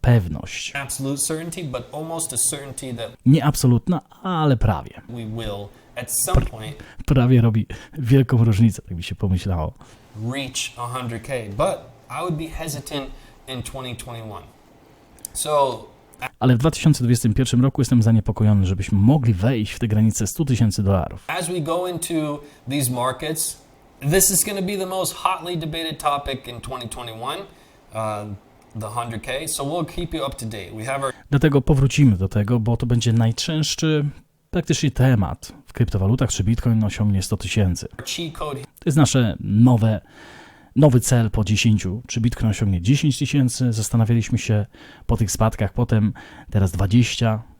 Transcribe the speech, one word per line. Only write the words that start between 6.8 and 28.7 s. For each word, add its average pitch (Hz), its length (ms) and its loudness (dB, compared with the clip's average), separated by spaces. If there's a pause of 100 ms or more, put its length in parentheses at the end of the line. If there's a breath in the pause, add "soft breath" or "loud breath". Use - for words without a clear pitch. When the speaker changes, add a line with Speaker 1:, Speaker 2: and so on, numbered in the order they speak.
Speaker 1:
prawie 127 360 4
robi 110 260 2 (300 loud breath)
wielką 127 460 4
różnicę, 113 380 4
tak 87 160 -12
mi 85 60 -8
się - 120 -10
pomyślało. 92 580 -2 (600 loud breath)
Speaker 2:
reach 135 440 -8
a 120 100 -8
hundred 120 360 -8
K, 139 100 -8 (240)
but 180 200 0 (320)
I 143 120 -8
would 175 140 -4
be 160 120 -8
hesitant 143 640 -8 (380 loud breath)
in 127 160 -10
twenty 127 320 -12
twenty-one. 110 500 -14 (880)
So 139 520 0 (540)
Speaker 1:
Ale 123 160 6
w - 20 0
dwa 151 140 2
tysiące - 320 2
dwudziestym 117 300 2
pierwszym 123 300 2
roku 135 180 2
jestem 120 220 4
zaniepokojony, 104 640 4
żebyśmy 98 320 0
mogli 117 360 6
wejść 110 400 0
w - 60 -12
te 117 80 0
granice 107 400 2
stu - 180 -2
tysięcy 117 380 2
dolarów. - 440 0
Speaker 2:
as 165 200 -6
we 180 140 -4
go 175 260 -2
into 151 520 -4 (300 loud breath)
these 135 220 -2
markets, 131 680 -4 (500)
this 190 200 4
is 175 140 0
gonna 196 160 -6
be 196 160 -4
the 185 80 -4
most 185 280 -4
hotly 180 440 -4
debated 160 420 -8
topic 143 480 -4
in 120 140 -14
twenty 123 280 -12
twenty-one, 123 500 -10
uh, 107 960 -10 (460)